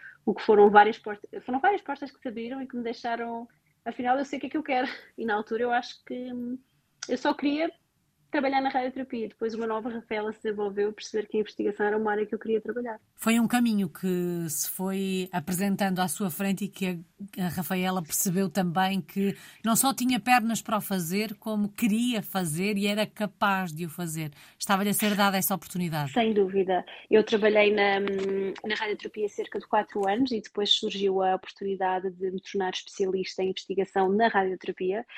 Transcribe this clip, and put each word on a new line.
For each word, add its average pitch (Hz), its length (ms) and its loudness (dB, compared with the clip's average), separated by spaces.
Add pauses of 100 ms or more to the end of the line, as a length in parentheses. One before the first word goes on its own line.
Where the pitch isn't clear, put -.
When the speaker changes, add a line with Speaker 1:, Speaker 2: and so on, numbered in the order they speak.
(240)
Speaker 1:
o 214 100 0
que - 80 -6
foram 208 280 10
várias 208 280 10
portas, - 300 -12 (160)
foram 254 160 -4
várias 392 220 2
portas 277 280 -8
que - 80 -20
se - 100 -8
abriram 233 340 -8
e 254 40 -10
que 262 80 -16
me 240 80 -6
deixaram, 233 640 -6 (380)
afinal 247 320 0
eu 277 80 0
sei 269 140 -8
o - 20 -6
que 294 60 -8
é 254 40 -8
que - 60 -4
eu 302 60 -2
quero, 262 260 0 (300)
e 226 80 -4
na 220 80 0
altura 220 300 -2
eu 240 80 0
acho 247 340 -4
que, 247 80 -8 (180)
hum, 247 260 -8 (480)
eu 240 120 -2
só 294 160 0
queria 302 360 -2 (640)
trabalhar 269 280 2
na 269 100 0
radioterapia. 254 580 -4
Depois 226 260 -6
uma 226 120 -4
nova 220 240 -4
Rafaela 220 420 -6
se 208 100 -16
desenvolveu, 208 500 -2
perceber 214 360 -6
que - 80 -2
a 214 40 4
investigação 208 460 -2
era 208 100 2
uma 214 140 0
área 208 160 0
que - 80 -6
eu 214 40 -6
queria 220 220 0
trabalhar. 226 380 -8 (160)
Speaker 2:
Foi 226 240 2
um 233 80 4
caminho 220 420 2
que 175 600 -2
se - 220 -4
foi 190 640 -2
apresentando 185 680 0
à 185 80 2
sua 196 220 -4
frente 196 340 -2
e 190 40 -6
que 185 300 -4 (400)
a, 185 60 -2
a 180 40 0
Rafaela 185 540 -2
percebeu 190 480 0
também 185 500 0
que 196 360 -2 (280)
não 226 120 2
só 269 180 2
tinha 254 240 2
pernas 226 420 2
para 226 180 -2
o - 20 0
fazer, 190 560 -2
como 214 320 -2
queria 233 540 0
fazer 185 540 -2
e 202 120 0
era 208 180 0
capaz 190 640 -2
de 160 140 -6
o - 40 -6
fazer. 160 420 -6 (260)
Estava-lhe 202 320 0
a 196 40 2
ser 208 200 2
dada 196 220 4
essa 190 180 0
oportunidade. 160 580 -4
Speaker 1:
Sem 226 200 2
dúvida. 190 520 2 (260)
Eu 214 120 8
trabalhei 208 500 4
na, 202 280 2
na 196 720 -2
radioterapia 208 540 -4
cerca - 300 -8
de - 100 -10
quatro 208 400 0
anos 240 240 2
e 220 80 -2
depois 208 320 -2
surgiu 196 500 0
a 185 120 4
oportunidade 190 760 -2
de 185 200 -6
me 185 100 -4
tornar 190 320 -2
especialista 190 680 -4
em 190 80 0
investigação 190 600 0
na 220 180 4
radioterapia 190 760 -2 (140)